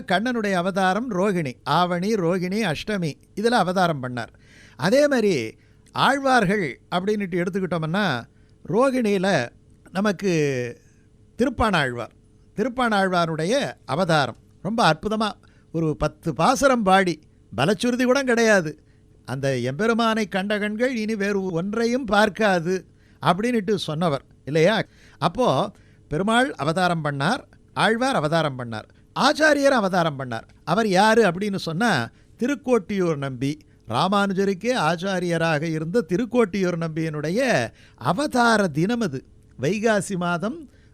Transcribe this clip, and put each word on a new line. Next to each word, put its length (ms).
கண்ணனுடைய 440
அவதாரம் 600
ரோகிணி, 420
ஆவணி, 500
ரோகிணி, 500
அஷ்டமி, 500
இதுல 260
அவதாரம் 420
பண்ணார். 300
அதே 320
மாதிரி 500
ஆழ்வார்கள் 880
அப்படின்னுட்டு 500
எடுத்துக்கிட்டோம்னா, 800
ரோகிணியில 840
நமக்கு 420
திருப்பாணாழ்வார், 800
திருப்பாணாழ்வாருடைய 1160
அவதாரம் 520
ரொம்ப 320
அற்புதமா 380
ஒரு 260
பத்து 360
பாசுரம் 500
பாடி, 360
பலச்சுருதி 460
கூட 200
கிடையாது, 600
"அந்த 340
எம்பெருமானை 680
கண்ட 320
கண்கள் 360
இனி 200
வேறு 300
ஒன்றையும் 600
பார்க்காது" 800
அப்படின்னுட்டு 540
சொன்னவர் 480
இல்லையா? 380
அப்போ 540
பெருமாள் 460
அவதாரம் 500
பண்ணார், 380
ஆழ்வார் 420
அவதாரம் 440
பண்ணார், 280
ஆச்சாரியர் 580
அவதாரம் 420
பண்ணார். 280
அவர் 240
யாரு 340
அப்படின்னு 340
சொன்னா, 540
திருக்கோட்டியூர் 800
நம்பி, 420
ராமானுஜருக்கே 840
ஆச்சாரியராக 840
இருந்த 480
திருக்கோட்டியூர் 680
நம்பியினுடைய 880
அவதார 720
தினம் 320
அது. 260
வைகாசி 540
மாதம், 540